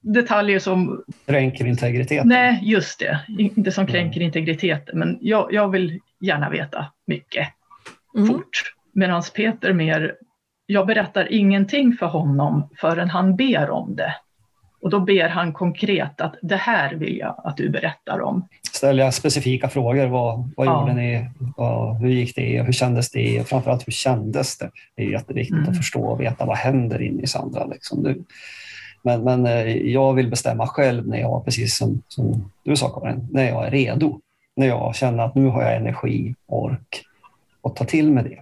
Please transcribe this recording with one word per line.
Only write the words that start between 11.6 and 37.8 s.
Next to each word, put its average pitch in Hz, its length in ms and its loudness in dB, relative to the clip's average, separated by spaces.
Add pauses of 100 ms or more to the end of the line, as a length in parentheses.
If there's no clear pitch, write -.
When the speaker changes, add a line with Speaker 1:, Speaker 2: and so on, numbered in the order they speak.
Speaker 1:
för 180 140 -2
honom 151 600 0 (120)
förrän 170 300 0
han 185 260 2
ber 214 340 2
om - 260 -4
det. - 180 -4 (680)
Och 175 80 -2
då 202 100 2
ber 185 280 4
han 170 240 -2
konkret 180 680 -2
att - 220 -4
det 185 140 -2
här 180 380 0
vill - 240 -4
jag - 160 -6 (100)
att 147 120 -6
du - 120 -2
berättar - 520 -4
om. - 280 -4 (240)
Speaker 2:
Ställer 135 320 4
jag 127 100 2
specifika 127 540 0
frågor, 131 380 2
vad, 123 500 -2
vad 135 100 2
Speaker 1:
Ja. 147 140 4
Speaker 2:
gjorde 123 140 2
ni? 120 340 0 (280)
Vad, 117 400 -2
hur 120 120 2
gick 123 280 0
det? 120 260 0
Hur 127 100 2
kändes 120 380 2
det? 117 300 0
Och 117 60 -4
framförallt, 123 400 -2
hur 113 60 -6
kändes 110 680 -2
det? 90 120 -10 (260)
Det 110 60 -4
är 104 80 -2
jätteviktigt - 460 -4
Speaker 1:
Mm. 156 140 0
Speaker 2:
att 180 60 0
förstå 127 280 -4
och 117 160 -4
veta - 240 -2
vad 107 120 -2
händer 120 460 0
inne - 200 -4
i - 40 -4
Sandra, - 400 -6
liksom. - 360 -6
Du, 139 220 -2 (800)
men, 120 220 2
men, 127 220 4
eh, 113 300 0
jag 135 380 2
vill 127 160 2
bestämma 117 360 -2
själv 120 420 0
när 113 100 -2
jag, - 260 -2
precis 117 320 -2
som, 113 320 -2
som 110 420 -2 (120)
du 151 140 2
sa, 120 120 0
Karin, - 440 -6
när 135 160 2
jag 117 180 -2
är 131 40 -4
redo. 139 500 0 (360)
När 135 100 4
jag 117 300 0
känner 117 260 0
att 113 120 -2
nu 135 120 6
har 120 160 2
jag 113 140 2
energi, 117 580 -2 (120)
ork - 580 -6 (580)
att 123 140 -6
ta 135 80 -2